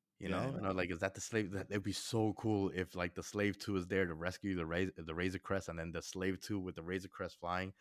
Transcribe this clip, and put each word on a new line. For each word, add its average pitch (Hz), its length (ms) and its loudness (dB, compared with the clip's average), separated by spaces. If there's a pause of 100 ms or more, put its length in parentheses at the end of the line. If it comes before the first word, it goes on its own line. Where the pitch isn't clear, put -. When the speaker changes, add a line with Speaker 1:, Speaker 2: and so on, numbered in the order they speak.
(180)
Speaker 1:
You 92 100 -4
Speaker 2:
Yeah, 90 120 2
I 131 100 0
Speaker 1:
know? 135 40 -2
And 107 120 -2
I'm 95 100 2
Speaker 2:
know. - 0 -
Speaker 1:
like, 90 140 2
"Is 85 100 -4
that 95 140 0
the 95 60 -10
Slave?" 107 320 0
That, 95 180 -4
it'd 101 120 2
be 101 100 0
so 110 420 2
cool 101 400 4
if, 90 200 0
like, 90 200 0
the 87 80 -4
Slave 104 360 0
two 101 180 -2
is 87 100 2
there 95 200 4
to 85 80 -2
rescue 90 400 -2
the 85 120 0
Raz-, 90 300 2
the 80 180 -4
Razor 90 240 0
Crest, - 320 -2
and 82 80 -6
then 82 140 -4
the 82 100 -2
Slave 92 380 0
two 104 180 -2
with 92 160 -4
the 82 80 -8
Razor 92 260 -2
Crest - 320 -8
flying, 92 400 0